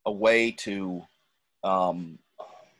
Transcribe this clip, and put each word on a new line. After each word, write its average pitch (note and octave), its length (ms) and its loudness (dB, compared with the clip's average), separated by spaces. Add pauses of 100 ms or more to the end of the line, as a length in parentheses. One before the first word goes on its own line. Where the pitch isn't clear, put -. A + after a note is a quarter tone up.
a G#2+ 60 -2
way A2+ 400 4
to, F#2+ 500 -6 (600)
um, F2+ 560 0 (600)